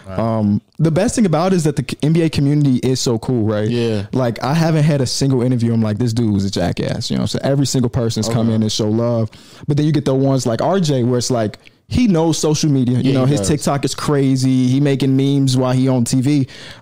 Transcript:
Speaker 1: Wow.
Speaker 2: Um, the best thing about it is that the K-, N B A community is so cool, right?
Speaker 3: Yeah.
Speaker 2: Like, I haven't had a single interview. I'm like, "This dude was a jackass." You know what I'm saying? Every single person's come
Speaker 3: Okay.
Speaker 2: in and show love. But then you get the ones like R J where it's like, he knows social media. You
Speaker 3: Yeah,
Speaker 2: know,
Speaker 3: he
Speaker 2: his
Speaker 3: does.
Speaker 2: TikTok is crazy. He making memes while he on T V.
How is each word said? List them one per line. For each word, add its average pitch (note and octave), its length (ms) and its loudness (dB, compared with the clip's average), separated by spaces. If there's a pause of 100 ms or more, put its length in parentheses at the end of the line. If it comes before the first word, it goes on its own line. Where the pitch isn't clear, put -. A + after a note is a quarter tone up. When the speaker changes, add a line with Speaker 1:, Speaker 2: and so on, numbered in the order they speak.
Speaker 1:
Wow. A2 300 -2
Speaker 2:
Um, G#2 220 0 (160)
the D#3+ 140 0
best F#3+ 240 0
thing A#3 100 2
about F3 280 0
it - 20 2
is E3 80 0
that D3+ 140 -2
the C3 60 -2
K-, - 200 -10
N D3 80 2
B E3 120 2
A D#3+ 60 0
community C#3+ 540 2
is C3 160 0
so A#2 180 0
cool, A#2 280 -2
right? G#2+ 240 0
Speaker 3:
Yeah. A2+ 420 -2
Speaker 2:
Like, A#2+ 320 -2
I C3 120 -2
haven't D#3+ 280 2
had D3 160 2
a B2+ 60 0
single C3+ 360 0
interview. A#2 320 0
I'm A2+ 80 2
like, G#2 180 0
"This B2 120 0
dude A2+ 220 0
was G2 100 2
a G2 80 -2
jackass." - 580 -4
You C3+ 60 -2
know - 60 0
what - 140 -4
I'm - 40 -6
saying? - 100 -2
Every C#3 160 2
single B2 240 0
person's A2+ 380 -2
come A#2 200 0
Speaker 3:
Okay. A2+ 80 0
Speaker 2:
in A2 60 2
and G#2+ 100 0
show G#2+ 180 -2
love. A2+ 400 0 (400)
But C#3+ 80 0
then F#3 80 2
you D#3+ 80 2
get C#3+ 100 0
the C3+ 120 0
ones C3+ 300 2
like A#2 160 -2
R F#3 200 0
J C#3 220 0
where B2 140 0
it's A#2+ 140 -2
like, A2+ 280 -2 (280)
he B3 200 2
knows E3 300 2
social D#3 320 0
media. B2+ 280 2
You B2+ 160 0
Speaker 3:
Yeah, C3+ 60 2
Speaker 2:
know, C3 60 2
Speaker 3:
he C#3 60 2
Speaker 2:
his C#3+ 80 0
Speaker 3:
does. - 100 -2
Speaker 2:
TikTok C#3+ 360 -2
is C3+ 100 -6
crazy. C3 720 2
He C3+ 140 2
making C#3 340 2
memes C3+ 400 2
while B2+ 160 2
he C3 160 2
on B2+ 160 2
T C3 160 0
V. C3+ 280 0 (340)